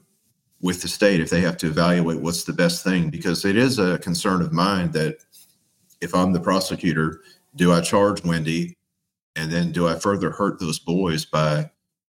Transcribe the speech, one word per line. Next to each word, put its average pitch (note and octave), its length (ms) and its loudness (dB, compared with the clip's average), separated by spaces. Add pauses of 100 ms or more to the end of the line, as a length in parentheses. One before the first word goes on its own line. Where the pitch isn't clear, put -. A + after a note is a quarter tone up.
(600)
with F2+ 220 -2
the E2 40 -8
state G2 320 4
if D#2 120 -2
they E2+ 100 2
have F2 160 0
to F2 100 -4
evaluate E2 540 2
what's E2+ 220 -4
the E2 100 -6
best E2+ 300 0
thing, F2+ 260 0
because E2+ 340 -4
it G2 140 2
is A#2+ 220 2
a F2+ 180 0
concern F#2 460 -2
of D#2+ 100 -4
mine F2 380 0
that D#2 260 -2 (840)
if - 140 -10
I'm F#2 180 2
the E2+ 80 2
prosecutor, D#2+ 840 -2 (340)
do F2 180 4
I E2 80 4
charge G2+ 420 2
Wendy? E2+ 540 -2 (580)
And D#2+ 160 -6
then E2+ 200 0
do E2+ 160 2
I E2 80 0
further F#2+ 340 -2
hurt G2 300 -4
those D#2+ 180 -4
boys E2+ 480 -2
by, D#2 460 0 (380)